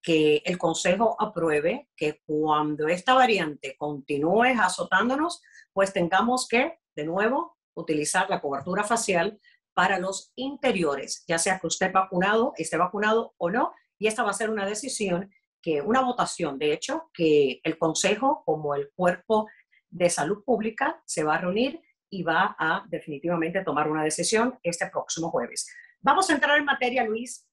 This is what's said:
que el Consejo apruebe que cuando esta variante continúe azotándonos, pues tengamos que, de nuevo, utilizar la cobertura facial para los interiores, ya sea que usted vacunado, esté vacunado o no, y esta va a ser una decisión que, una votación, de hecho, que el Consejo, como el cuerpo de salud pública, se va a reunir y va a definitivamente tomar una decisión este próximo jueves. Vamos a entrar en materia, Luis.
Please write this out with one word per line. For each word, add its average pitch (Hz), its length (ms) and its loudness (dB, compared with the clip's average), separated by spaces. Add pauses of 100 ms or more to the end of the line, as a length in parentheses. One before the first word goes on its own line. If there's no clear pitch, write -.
que 156 420 4
el 180 140 -2
Consejo 185 600 2
apruebe 170 760 -2
que 151 300 -4
cuando 151 600 0
esta 180 280 2
variante 175 640 2
continúe 156 800 0
azotándonos, 233 840 0 (300)
pues 196 220 2
tengamos 190 520 2
que, 269 340 0 (140)
de 151 120 -6
nuevo, 226 500 -2 (160)
utilizar 156 560 -2
la 180 140 -4
cobertura 175 420 -4
facial 214 560 0 (320)
para 190 260 2
los 190 360 -8
interiores, 208 920 -4
ya 165 120 -2
sea 185 200 0
que - 80 -8
usted 185 240 0
vacunado, 190 680 2
esté 160 200 -4
vacunado 214 600 0
o 175 120 0
no, 277 220 0 (260)
y 214 100 0
esta 220 140 -2
va 208 80 0
a 196 40 -4
ser 220 160 -4
una 202 160 -2
decisión 202 640 -4 (320)
que, 151 180 0
una 226 200 2
votación, 175 580 -2
de 151 140 2
hecho, 302 420 -6
que 147 480 4
el 160 160 -4
Consejo, 202 680 0
como 151 300 -2
el 143 220 -6
cuerpo 196 520 0 (400)
de 175 220 2
salud 175 340 -2
pública, 226 600 -2
se - 160 -4
va 151 140 2
a - 20 0
reunir 214 420 -2 (300)
y 180 140 -8
va 170 340 0
a 165 300 -2
definitivamente 170 760 -4
tomar 151 260 -2
una 156 140 -2
decisión 220 640 0
este 175 240 -4
próximo 165 420 -6
jueves. - 420 -6 (280)
Vamos 359 280 2
a 330 40 4
entrar 294 260 2
en 294 60 0
materia, 247 400 0
Luis. 226 480 -8